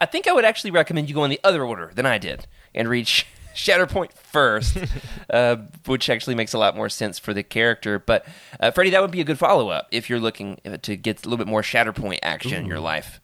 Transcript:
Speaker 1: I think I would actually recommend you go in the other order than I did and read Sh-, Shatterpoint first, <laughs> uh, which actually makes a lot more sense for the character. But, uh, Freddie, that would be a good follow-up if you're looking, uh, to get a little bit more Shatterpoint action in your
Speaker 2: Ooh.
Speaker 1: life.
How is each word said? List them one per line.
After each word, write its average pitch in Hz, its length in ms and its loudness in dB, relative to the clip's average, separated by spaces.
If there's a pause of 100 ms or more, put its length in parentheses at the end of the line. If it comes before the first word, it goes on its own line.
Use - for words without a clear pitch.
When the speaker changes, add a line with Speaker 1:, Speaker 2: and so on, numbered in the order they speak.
Speaker 1:
I 170 40 0
think 349 220 -2
I 349 40 4
would 254 140 4
actually 220 260 0
recommend 156 380 2
you 143 60 -6
go 147 80 2
in 139 60 2
the 139 140 -2
other 170 220 4
order 90 280 -6
than 123 120 0
I 117 120 2
did 80 300 -8 (260)
and 113 140 -2
read 120 200 0
Sh-, - 180 0 (300)
Shatterpoint 196 580 0
first, 117 640 2 (280)
<laughs> - 240 -14
uh, 120 280 4 (280)
which 131 240 0
actually 117 260 -2
makes 113 180 -4
a 117 60 0
lot 101 160 4
more 110 140 -4
sense 104 300 -6
for 107 140 -6
the 101 100 -4
character. 110 560 0
But, - 260 0 (340)
uh, 113 120 4
Freddie, 185 200 2
that 190 100 6
would 190 100 0
be 175 100 -2
a 147 40 -2
good 143 140 -2
follow-up 123 520 2
if 113 180 -4
you're 120 100 0
looking, 101 460 -6
uh, 98 120 -10
to - 180 -8
get 104 300 -6
a 107 40 -6
little 117 140 -2
bit 95 60 -8
more 107 140 2
Shatterpoint 110 600 -2
action 82 300 -4
in 85 140 -6
your 80 100 -6
Speaker 2:
Ooh. 76 40 -6
Speaker 1:
life. 78 420 -6